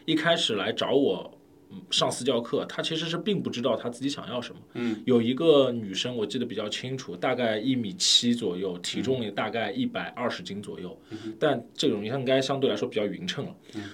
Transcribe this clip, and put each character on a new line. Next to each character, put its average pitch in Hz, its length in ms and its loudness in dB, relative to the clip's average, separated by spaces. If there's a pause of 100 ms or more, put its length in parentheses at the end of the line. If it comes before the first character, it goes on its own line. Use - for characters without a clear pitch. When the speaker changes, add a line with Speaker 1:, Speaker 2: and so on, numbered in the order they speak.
Speaker 1:
一 160 100 0
开 165 220 4
始 131 180 0
来 101 180 0
找 101 200 0
我， 110 460 2 (320)
嗯， 98 80 -16 (120)
上 - 200 2
私 - 140 -6
教 120 160 4
课， - 260 -2
他 - 160 -6
其 160 140 -2
实 160 80 -4
是 165 140 -4
并 185 240 0
不 117 80 -2
知 120 100 -4
道 120 160 2
他 120 140 -4
自 - 100 -12
己 135 80 -2
想 - 200 -6
要 120 120 -4
什 - 140 -10
么。 - 60 -16 (120)
Speaker 2:
嗯。 120 320 -2
Speaker 1:
有 120 160 6
一 120 140 2
个 139 360 6
女 110 220 -4
生 123 240 -4
我 107 80 0
记 120 140 -4
得 120 80 -2
比 98 80 -8
较 104 120 -4
清 127 300 -6
楚， 90 180 -10
大 127 200 0
概 110 240 0
一 127 180 0
米 104 160 -2
七 120 420 4
左 95 220 0
右， 90 220 -2
体 - 240 -4
重 127 200 2
也 104 80 -4
大 110 200 -2
概 110 200 -2
一 123 140 -2
百 87 220 -2 (100)
二 117 140 -2
十 - 120 -8
斤 101 200 -8
左 - 180 -10
右， 90 180 -10 (120)
Speaker 2:
嗯 107 120 -8
哼。 110 160 -8
Speaker 1:
但 135 240 2 (120)
这 147 160 2
种 101 120 0
应 131 220 -2
该 135 160 6
相 135 180 0
对 131 120 4
来 104 40 0
说 - 140 -2
比 - 80 -4
较 104 80 2
匀 90 220 -4
称 - 180 -4
了。 85 100 -10 (200)
Speaker 2:
嗯。 107 80 -8 (120)